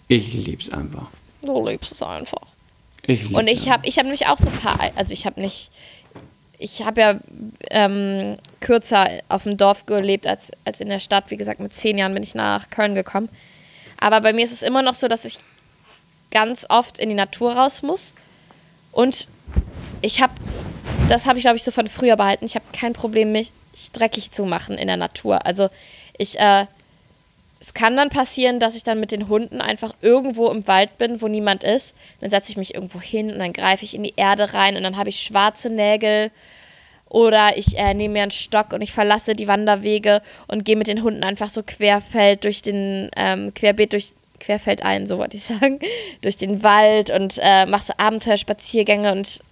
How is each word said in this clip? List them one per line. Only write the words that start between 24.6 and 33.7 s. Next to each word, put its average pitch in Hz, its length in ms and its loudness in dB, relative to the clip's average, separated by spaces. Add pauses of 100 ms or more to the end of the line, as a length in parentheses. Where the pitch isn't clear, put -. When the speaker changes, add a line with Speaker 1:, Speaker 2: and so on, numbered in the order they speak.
Speaker 2:
in - 120 -6
der 185 80 0
Natur. 180 500 -2
Also 190 240 0 (480)
ich, - 200 -4
äh, 202 280 6 (920)
es - 140 -8
kann 226 220 2
dann 285 120 4
passieren, 254 500 0
dass 226 160 0
ich 226 100 -10
dann 220 160 -2
mit 214 120 -4
den 202 160 -6
Hunden 220 320 -2
einfach 214 400 -6
irgendwo 240 500 2
im 208 160 -6
Wald 196 320 2
bin, 233 220 -2
wo 220 80 -2
niemand 208 340 -2
ist. 254 320 -2 (260)
Dann 196 100 -6
setze 202 220 0
ich - 40 -10
mich 190 180 -8
irgendwo 180 260 -10
hin 214 300 -6
und 202 80 -10
dann 180 140 -4
greife 190 320 0